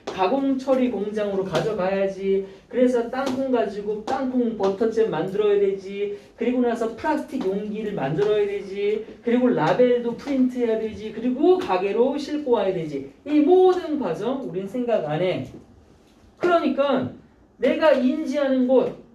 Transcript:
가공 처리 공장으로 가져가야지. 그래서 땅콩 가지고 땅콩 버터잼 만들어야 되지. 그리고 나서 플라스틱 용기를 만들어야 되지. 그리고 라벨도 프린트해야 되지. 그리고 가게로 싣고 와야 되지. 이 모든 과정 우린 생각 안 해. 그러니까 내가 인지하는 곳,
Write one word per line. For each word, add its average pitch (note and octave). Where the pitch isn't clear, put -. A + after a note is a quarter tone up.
가공 C4
처리 B3+
공장으로 G3+
가져가야지. G3
그래서 B3
땅콩 C4
가지고 G#3
땅콩 B3+
버터잼 G3
만들어야 G3
되지. G3+
그리고 B3
나서 A#3
플라스틱 C4+
용기를 G#3
만들어야 G3+
되지. G3+
그리고 B3
라벨도 A#3+
프린트해야 B3
되지. G#3+
그리고 B3+
가게로 A#3
싣고 C4+
와야 G3
되지. D3
이 D4
모든 F4+
과정 G#3
우린 F#3
생각 A#3
안 D3+
해. E3
그러니까 C#4+
내가 D#4
인지하는 C4
곳, -